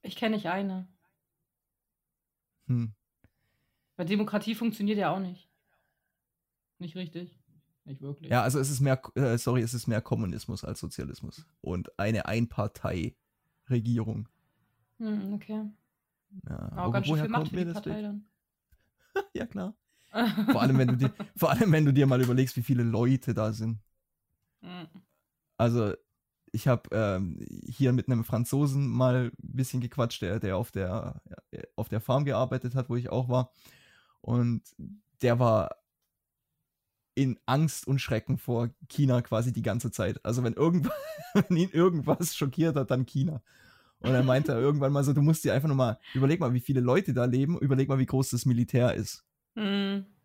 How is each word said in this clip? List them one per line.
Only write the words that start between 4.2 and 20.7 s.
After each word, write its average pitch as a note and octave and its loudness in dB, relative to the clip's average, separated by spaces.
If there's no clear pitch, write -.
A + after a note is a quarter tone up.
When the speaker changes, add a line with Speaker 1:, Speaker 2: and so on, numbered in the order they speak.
Speaker 1:
funktioniert G#3+ -2
ja F3 0
auch G3 -4
nicht. F3+ -10
Nicht F3 -12
richtig. F3 -12
Nicht C#3 -14
wirklich. C#3+ -10
Speaker 2:
Ja, B2 2
also B2+ 0
es C3+ -2
ist C3 -4
mehr, C3+ 2
äh, A#2+ 2
sorry, B2 0
es A#2 -4
ist A#2 -6
mehr G#2+ 0
Kommunismus A2+ -6
als - -8
Sozialismus. - -12
Und - -6
eine G#2 0
Einpartei-Regierung. A2 -4
Speaker 1:
Hm, G#3+ -4
okay. G#3+ -8
Speaker 2:
Ja, - -8
Speaker 1:
Aber F3+ -4
ganz G3 0
schön D3+ 0
Speaker 2:
woher D3+ 0
Speaker 1:
viel G#3+ -4
Macht A#3 0
Speaker 2:
kommt - -4
Speaker 1:
für - -8
Speaker 2:
mir F3 -2
Speaker 1:
die E3+ -6
Speaker 2:
das - -8
Speaker 1:
Partei G#3 -8
Speaker 2:
Bild? G#3+ -8
Speaker 1:
dann. G#3 -10
Speaker 2:
<laughs> G4 -4
Ja, - -6
klar. G3+ -8
Speaker 1:
<laughs> G#3+ 2
Speaker 2:
Vor B2+ 4
allem, C3 6